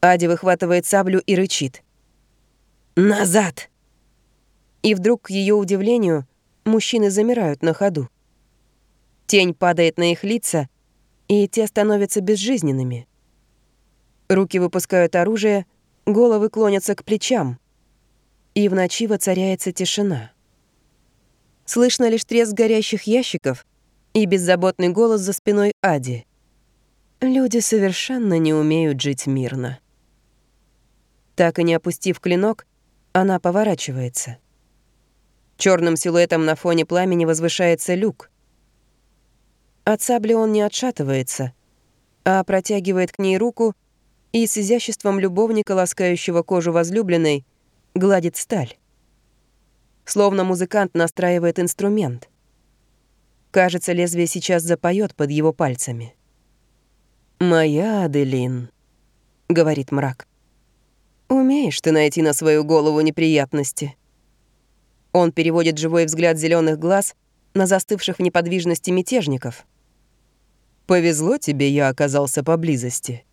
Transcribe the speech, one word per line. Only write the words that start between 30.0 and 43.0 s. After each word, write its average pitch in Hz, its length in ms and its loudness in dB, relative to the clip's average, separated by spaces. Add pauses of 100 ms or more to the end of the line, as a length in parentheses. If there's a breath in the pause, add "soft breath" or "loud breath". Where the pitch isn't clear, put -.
Так 170 240 0
и 175 40 2
не 170 100 2
опустив 170 460 -4
клинок, 190 460 -2 (460)
она 185 280 2
поворачивается. 143 1000 -4 (1200)
Чёрным 170 400 2
силуэтом 170 480 2
на 156 100 0
фоне 170 300 0
пламени 175 400 0
возвышается 165 720 0
Люк. 202 340 -4 (1500)
От 214 180 0
сабли 226 320 0
он 220 180 2
не 214 100 2
отшатывается, 135 920 -4 (720)
а 190 200 2
протягивает 185 680 -2